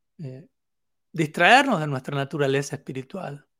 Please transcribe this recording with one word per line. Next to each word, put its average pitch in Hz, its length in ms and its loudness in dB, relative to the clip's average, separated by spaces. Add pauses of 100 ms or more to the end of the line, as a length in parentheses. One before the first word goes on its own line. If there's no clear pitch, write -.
(180)
eh, 135 300 -14 (640)
distraernos 180 680 4
de 156 60 -2
nuestra 143 300 -4
naturaleza 139 600 -2
espiritual 143 720 -12 (140)